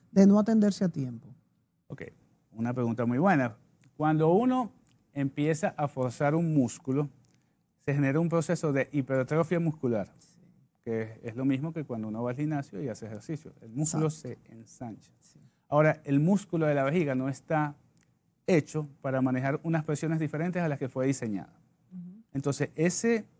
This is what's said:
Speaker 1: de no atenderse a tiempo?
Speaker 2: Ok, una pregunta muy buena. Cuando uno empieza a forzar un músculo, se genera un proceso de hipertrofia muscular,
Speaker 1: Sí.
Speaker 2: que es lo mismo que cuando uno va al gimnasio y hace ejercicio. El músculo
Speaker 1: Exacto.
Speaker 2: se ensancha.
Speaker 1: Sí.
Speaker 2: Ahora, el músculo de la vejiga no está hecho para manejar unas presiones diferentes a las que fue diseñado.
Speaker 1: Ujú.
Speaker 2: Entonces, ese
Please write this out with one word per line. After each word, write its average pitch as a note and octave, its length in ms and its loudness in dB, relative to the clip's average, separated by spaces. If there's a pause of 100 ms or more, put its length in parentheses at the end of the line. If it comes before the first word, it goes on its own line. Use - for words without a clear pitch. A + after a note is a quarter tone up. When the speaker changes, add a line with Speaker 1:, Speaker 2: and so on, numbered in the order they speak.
(120)
Speaker 1:
de G3 140 8
no G3+ 120 10
atenderse G#3+ 460 4
a F#3 40 2
tiempo? B2 380 -6 (640)
Speaker 2:
Ok, - 140 -14 (500)
una A#2 220 -4
pregunta A#2 320 -2
muy A#2+ 120 2
buena. C#3+ 380 2 (400)
Cuando D#3 360 2
uno B3 380 2 (440)
empieza D3+ 640 -2
a D3 120 -2
forzar C3+ 460 -2
un E3 180 0
músculo, C3+ 560 0 (760)
se C#3+ 100 -2
genera C#3 260 2
un E3+ 80 0
proceso D#3+ 440 0
de C3+ 200 0
hipertrofia D3 680 0
muscular, C3 480 -2 (100)
Speaker 1:
Sí. - 220 -20 (440)
Speaker 2:
que A2+ 380 -6
es A2+ 140 -10
lo C3 80 -4
mismo C#3 280 0
que D#3+ 120 -8
cuando A2+ 240 -6
uno A2 140 -6
va B2 80 -2
al B2 60 -6
gimnasio D3 460 -6
y C#3+ 60 -4
hace A2 180 -10
ejercicio. G#2+ 540 -12
El A2+ 100 -20
músculo D3+ 360 -2
Speaker 1:
Exacto. D3 400 -8
Speaker 2:
se - 60 -20
ensancha. A2+ 680 -16
Speaker 1:
Sí. - 180 -20 (300)
Speaker 2:
Ahora, D3+ 360 4
el C#3 140 2
músculo E3 480 2
de D3 80 2
la C#3 100 2
vejiga C#3+ 300 0
no C3 140 -2
está D3 480 -4 (680)
hecho D3+ 420 2 (120)
para C3 220 0
manejar C3 400 0
unas D#3+ 220 0
presiones D#3+ 340 -2
diferentes D#3+ 440 -4
a E3+ 60 0
las C#3+ 100 -2
que C3 100 -4
fue C3 180 -2
diseñado. A2+ 460 -4 (400)
Speaker 1:
Ujú. F3+ 300 -16 (100)
Speaker 2:
Entonces, C#3 420 -2
ese G#3 520 0 (140)